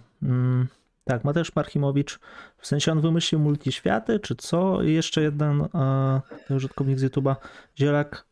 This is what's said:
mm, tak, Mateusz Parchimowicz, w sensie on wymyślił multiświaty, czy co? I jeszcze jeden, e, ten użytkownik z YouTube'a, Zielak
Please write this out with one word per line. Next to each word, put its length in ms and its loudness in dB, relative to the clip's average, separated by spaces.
mm, 460 2
tak, 200 -2
Mateusz 260 0
Parchimowicz, 680 -2
w 80 -18
sensie 260 0
on 80 2
wymyślił 400 2
multiświaty, 800 0
czy 140 -6
co? 480 0
I 100 2
jeszcze 300 0
jeden, 380 0
e, 600 0
ten 80 0
użytkownik 420 -2
z 60 0
YouTube'a, 320 0
Zielak 540 0